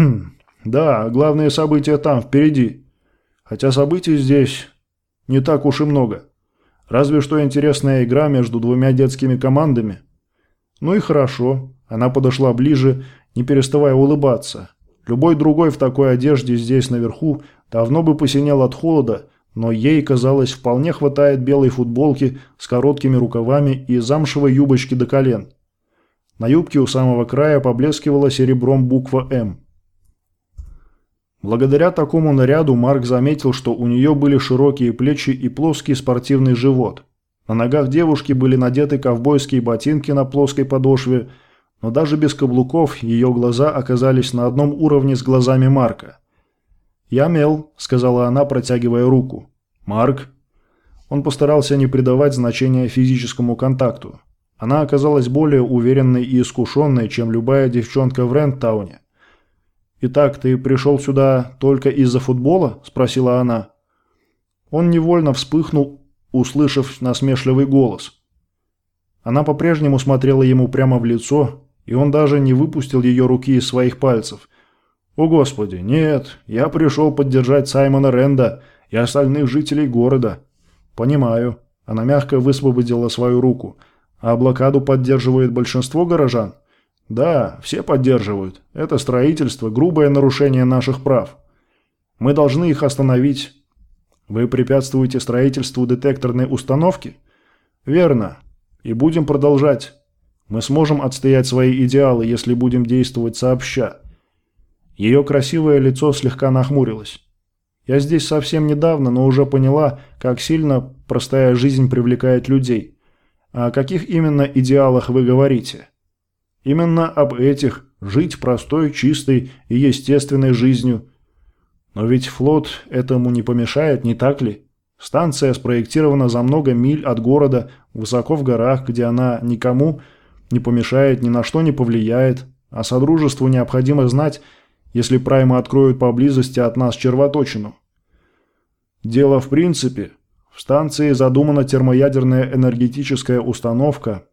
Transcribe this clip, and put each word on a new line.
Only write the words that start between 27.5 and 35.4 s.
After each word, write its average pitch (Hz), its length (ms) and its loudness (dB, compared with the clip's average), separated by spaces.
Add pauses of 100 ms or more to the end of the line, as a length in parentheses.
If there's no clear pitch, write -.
поблескивала 139 720 0
серебром 131 560 2
буква 131 440 0
«М». 113 300 -4 (1800)
Благодаря 135 480 2
такому 156 420 0
наряду 139 420 2
Марк 123 320 0
заметил, 127 480 0
что 120 200 -4
у 120 120 -4
неё 127 280 2
были 143 220 2
широкие 127 560 2
плечи 135 380 -2
и 131 180 -4